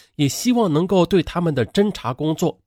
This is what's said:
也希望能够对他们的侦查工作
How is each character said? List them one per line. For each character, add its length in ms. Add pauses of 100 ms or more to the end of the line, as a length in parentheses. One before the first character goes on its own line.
(140)
也 120
希 260
望 180
能 160
够 180
对 160
他 200
们 120
的 120
侦 260
查 220
工 200
作 340